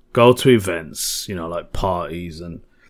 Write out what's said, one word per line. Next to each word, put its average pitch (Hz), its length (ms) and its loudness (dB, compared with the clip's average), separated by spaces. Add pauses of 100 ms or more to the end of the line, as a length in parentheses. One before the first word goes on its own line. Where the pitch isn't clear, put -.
(120)
go 120 200 6
to 127 160 0
events, 90 800 0
you 104 80 -8
know, 85 100 -8
like 85 260 -10
parties, 87 680 -4
and 85 220 -14 (280)